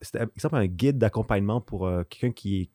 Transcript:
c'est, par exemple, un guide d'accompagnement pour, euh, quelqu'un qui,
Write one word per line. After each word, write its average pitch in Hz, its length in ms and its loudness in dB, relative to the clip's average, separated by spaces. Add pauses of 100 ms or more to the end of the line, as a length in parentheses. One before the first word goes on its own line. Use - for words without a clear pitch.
c'est, - 180 -8
par 117 160 -2
exemple, 156 220 -2
un 104 100 4
guide 123 300 2
d'accompagnement 107 640 2
pour, 92 260 -4
euh, 90 160 0
quelqu'un 123 300 -4
qui, 98 420 -2